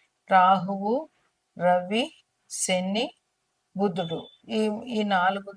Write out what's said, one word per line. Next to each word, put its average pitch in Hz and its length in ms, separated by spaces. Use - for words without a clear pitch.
రాహువు, 196 800
రవి, 180 640
శని, 196 600
బుధుడు, 208 520
ఈ, 220 220
ఈ 220 160
నాలుగు 196 540